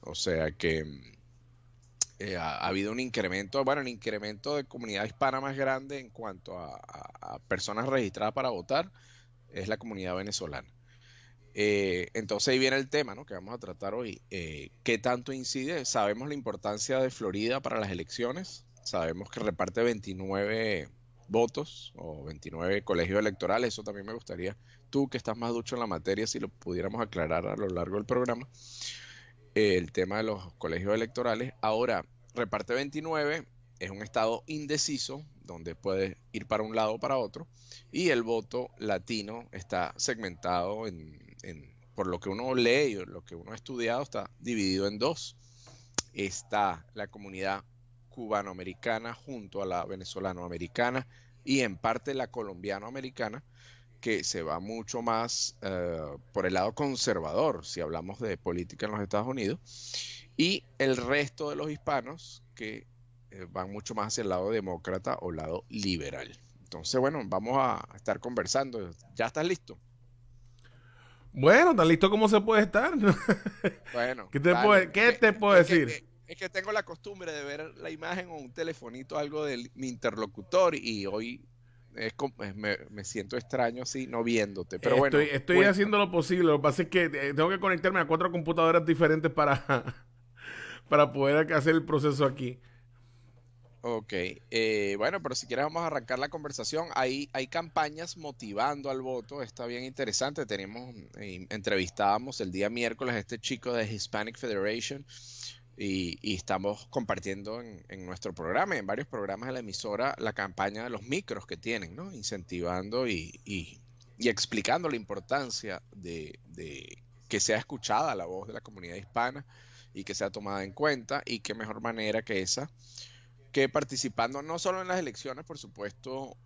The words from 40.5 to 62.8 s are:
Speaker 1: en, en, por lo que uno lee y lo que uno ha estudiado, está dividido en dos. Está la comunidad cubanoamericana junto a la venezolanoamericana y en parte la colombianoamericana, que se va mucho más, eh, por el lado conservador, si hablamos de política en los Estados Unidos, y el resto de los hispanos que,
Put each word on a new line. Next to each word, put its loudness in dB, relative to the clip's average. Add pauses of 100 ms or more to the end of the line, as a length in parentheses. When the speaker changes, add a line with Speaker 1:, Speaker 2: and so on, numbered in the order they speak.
Speaker 1:
en, -12 (240)
en, -14 (200)
por 0
lo -2
que -6
uno -2
lee 6
y -2 (120)
lo -14
que -16
uno -14
ha -12
estudiado, -2
está -8
dividido 0
en -2
dos. -2 (760)
Está -2
la -8
comunidad -6 (480)
cubanoamericana -4
junto -10
a -2
la -2
venezolanoamericana -4 (360)
y 4
en 0
parte -2
la -4
colombianoamericana, -6 (560)
que 0
se -2
va -2
mucho -6
más, 0
eh, -2 (340)
por 0
el 2
lado 2
conservador, 0
si -8
hablamos -6
de -2
política -4
en -2
los -4
Estados -2
Unidos, -6
y 2 (140)
el 4
resto 0
de -6
los -4
hispanos -4 (120)
que, -10 (440)